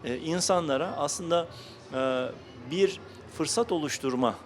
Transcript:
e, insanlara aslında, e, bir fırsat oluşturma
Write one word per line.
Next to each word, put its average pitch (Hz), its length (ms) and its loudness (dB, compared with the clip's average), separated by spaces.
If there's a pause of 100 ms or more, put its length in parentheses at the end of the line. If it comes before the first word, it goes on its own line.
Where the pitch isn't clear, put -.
e, 123 120 -2
insanlara 165 800 2
aslında, 170 500 0 (460)
e, 131 340 0 (440)
bir 190 280 4 (380)
fırsat 226 340 0
oluşturma 131 640 2 (100)